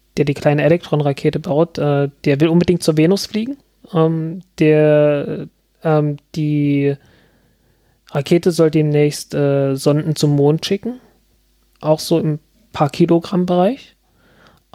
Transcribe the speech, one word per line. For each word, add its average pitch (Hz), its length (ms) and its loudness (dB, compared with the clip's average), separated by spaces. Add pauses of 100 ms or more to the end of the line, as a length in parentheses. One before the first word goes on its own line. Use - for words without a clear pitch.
(180)
der 147 80 0
die 139 100 -2
kleine 147 280 0
Elektron-Rakete 151 760 0
baut, 160 400 -2
äh, 143 300 0 (160)
der 139 140 0
will 156 100 2
unbedingt 175 340 2
zur 156 140 2
Venus 170 280 2
fliegen. 226 320 -6 (360)
Ähm, 165 480 -2 (180)
der, 151 880 2 (360)
ähm, 151 340 0 (180)
die 147 600 0 (1160)
Rakete 175 400 0
soll 165 180 2
demnächst, 151 640 0
äh, 139 420 0
Sonden 151 400 -2
zum 147 200 0
Mond 147 300 0
schicken. 226 340 -6 (800)
Auch 156 180 0
so 165 200 -2
im 151 200 -4 (340)
paar 147 160 -2
Kilogramm 170 560 0
Bereich. 185 500 -2 (800)